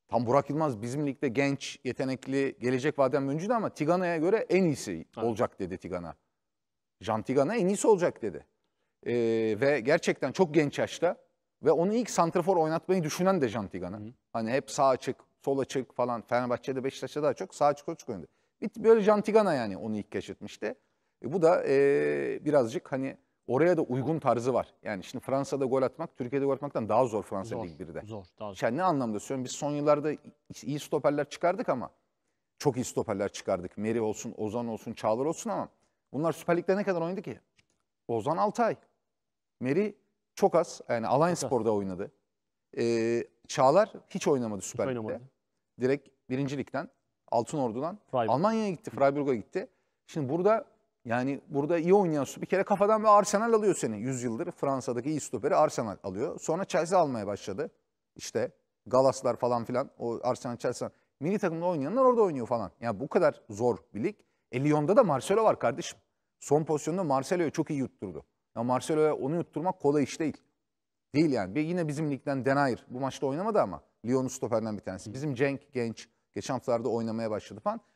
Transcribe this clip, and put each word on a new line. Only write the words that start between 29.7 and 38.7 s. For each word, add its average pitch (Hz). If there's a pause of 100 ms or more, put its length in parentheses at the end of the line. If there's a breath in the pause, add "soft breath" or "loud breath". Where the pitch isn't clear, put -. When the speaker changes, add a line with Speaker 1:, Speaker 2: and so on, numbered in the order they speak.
Speaker 1:
yıllarda 147 (500)
iyi 143
stoperler 147
çıkardık 180
ama 127 (680)
çok 123
iyi 123
stoperler 101
çıkardık. 92
Meri 113
olsun, 107
Ozan 110
olsun, 110
Çağlar 113
olsun 165
ama 151 (440)
bunlar 151
Süper -
Lig'de 185
ne 208
kadar 180
oynadı 170
ki? - (680)
Ozan 120
altı 202
ay. 190 (840)